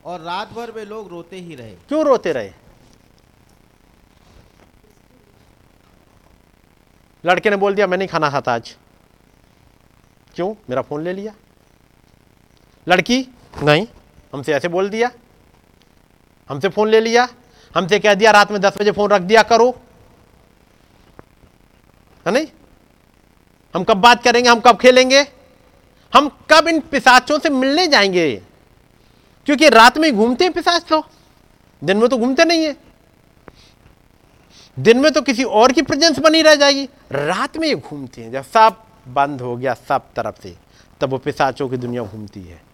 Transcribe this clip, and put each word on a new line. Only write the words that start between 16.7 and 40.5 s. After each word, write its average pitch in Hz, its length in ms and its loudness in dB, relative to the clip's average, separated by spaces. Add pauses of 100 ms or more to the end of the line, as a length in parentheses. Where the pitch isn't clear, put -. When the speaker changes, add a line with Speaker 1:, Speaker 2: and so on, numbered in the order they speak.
Speaker 2:
ले 220 120 4
लिया, 233 280 -2 (460)
हमसे 185 240 0
कह 202 160 2
दिया 214 160 4
रात 208 220 4
में 208 80 -4
दस 196 180 0
बजे 208 120 0
फोन 202 200 -2
रख 202 120 2
दिया 214 200 4
करो।" 240 380 2 (2500)
है 170 40 -2
नहीं? 285 160 -2 (1300)
"हम 175 100 -6
कब 220 120 2
बात 240 280 2
करेंगे, 240 260 2
हम 233 100 4
कब 226 200 4
खेलेंगे, 254 400 4 (960)
हम 285 120 4
कब 311 400 0
इन 320 120 0
पिशाचों 254 580 2
से 320 120 -2
मिलने 277 380 0
जाएंगे?" 180 480 0 (1120)
क्योंकि 294 220 2
रात 240 300 6
में 320 100 2
ही 262 60 0
घूमते 240 300 0
हैं 359 80 0
पिशाच 339 360 -4
तो, 311 160 -2 (800)
दिन 190 120 0
में 226 120 2
तो 254 100 0
घूमते 262 260 0
नहीं 330 200 0
है। - 260 -10 (1900)
दिन 220 200 4
में 294 140 2
तो 302 100 0
किसी 254 220 -4
और 220 280 2
की 320 100 0
प्रेजेंस 294 360 -2
बनी 311 240 2
रह 311 120 6
जाएगी, 277 340 0 (240)
रात 175 440 -6
में 320 120 -4
ये 262 60 -2
घूमते 139 480 -14
हैं। 113 100 -16
जब 135 120 -8
सब 220 420 2 (220)
बंद 139 320 -2
हो 123 160 -8
गया 123 180 -4
सब - 380 -6
तरफ 110 300 -10
से, 87 140 -20 (440)